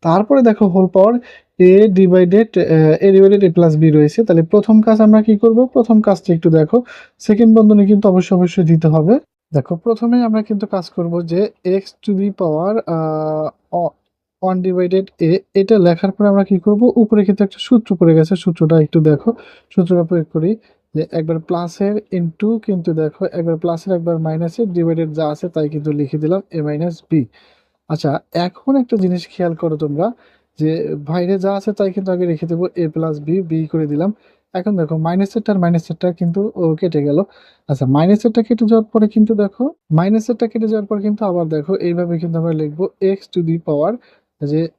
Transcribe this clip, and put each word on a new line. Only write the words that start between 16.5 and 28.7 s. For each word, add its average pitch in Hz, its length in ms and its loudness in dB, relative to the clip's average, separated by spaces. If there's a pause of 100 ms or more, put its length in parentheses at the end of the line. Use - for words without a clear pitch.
করব? 208 220 0 (140)
উপরে 220 300 2
কিন্তু 202 180 0
একটা - 160 -6
সূত্র 233 360 0
পড়ে 165 200 4
গেছে, 160 200 2
সূত্রটা 165 440 0
একটু 156 220 0
দেখো, 151 280 2 (400)
সূত্রটা 175 340 0
প্রয়োগ 165 280 -4
করি 165 200 -2 (440)
যে 156 160 -4
একবার 165 280 -4
প্লাসের 175 560 -6 (180)
into 175 360 -4 (100)
কিন্তু 185 340 -6
দেখো 156 380 -4
একবার 165 260 -4
প্লাসের 170 360 -6
একবার 170 260 -4
মাইনাসের, 160 540 -4
ডিভাইডেড 165 400 -2
যা 156 140 -4
আছে 151 220 -8
তাই 156 200 -4
কিন্তু 151 220 -8
লিখে 147 260 -4
দিলাম 160 240 -2 (100)
a 165 100 -8
minus 151 400 -6
b। - 100 -10 (800)
আচ্ছা, 156 220 -4 (240)
এখন 180 400 -4